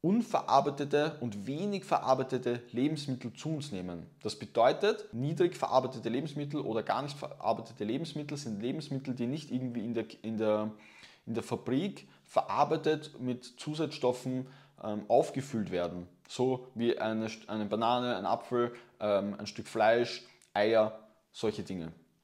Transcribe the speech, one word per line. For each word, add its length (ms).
unverarbeitete 1160
und 280
wenig 360
verarbeitete 760
Lebensmittel 640
zu 160
uns 220
nehmen. 340
Das 160
bedeutet, 760
niedrig 460
verarbeitete 500
Lebensmittel 540
oder 220
gar 180
nicht 160
verarbeitete 680
Lebensmittel 540
sind 240
Lebensmittel, 540
die 100
nicht 260
irgendwie 320
in 120
der, 100
in 160
der, 340
in 80
der 100
Fabrik 640
verarbeitet 960
mit 240
Zusatzstoffen, 920
ähm, 240
aufgefüllt 640
werden. 360
So 460
wie 240
eine, 280
eine 180
Banane, 500
ein 100
Apfel, 480
ähm, 380
ein 100
Stück 200
Fleisch, 580
Eier, 460
solche 320
Dinge. 280